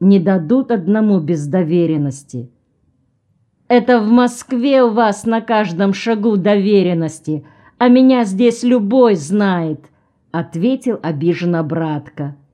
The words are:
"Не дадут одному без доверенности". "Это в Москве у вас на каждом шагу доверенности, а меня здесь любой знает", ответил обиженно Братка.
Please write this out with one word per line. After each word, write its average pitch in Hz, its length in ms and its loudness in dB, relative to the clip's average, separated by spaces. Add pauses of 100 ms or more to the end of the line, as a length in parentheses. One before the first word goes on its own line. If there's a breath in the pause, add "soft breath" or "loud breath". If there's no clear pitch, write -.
"Не 196 180 4
дадут 190 520 0
одному 208 500 0
без 147 260 -4
доверенности". 156 1040 -2 (1200)
"Это 240 320 2
в 214 80 -2
Москве 247 760 0
у 233 80 2
вас 214 340 -2
на 226 140 0
каждом 202 540 -2
шагу 214 420 -2
доверенности, 180 1080 0 (320 soft breath)
а 247 100 2
меня 254 380 4
здесь 233 380 0
любой 240 520 2
знает", 170 720 -2 (480)
ответил 214 680 -4
обиженно 165 600 -2
Братка. 151 720 -6 (180)